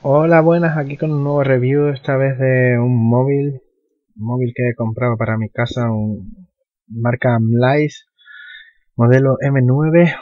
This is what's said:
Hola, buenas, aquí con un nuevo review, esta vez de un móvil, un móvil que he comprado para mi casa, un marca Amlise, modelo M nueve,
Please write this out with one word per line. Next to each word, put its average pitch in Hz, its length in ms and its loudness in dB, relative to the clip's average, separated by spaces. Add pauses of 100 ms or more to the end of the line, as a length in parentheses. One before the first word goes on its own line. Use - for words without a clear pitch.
(100)
Hola, 160 300 4
buenas, 165 380 2
aquí 143 180 -6
con 156 160 -4
un 143 100 -2
nuevo 143 220 0
review, 135 440 2
esta 135 280 -4
vez 135 220 0
de 127 400 2
un 123 180 0 (140)
móvil, 139 500 0 (560)
un 110 100 -10
móvil 123 280 -4
que 123 160 -2
he 120 40 -6
comprado 113 440 -4
para 113 180 -4
mi 110 140 -6
casa, 120 420 -4
un 107 560 -8 (380)
marca 120 480 -2
Amlise, 123 720 0 (880)
modelo 127 460 4
M 139 200 0
nueve, 156 600 2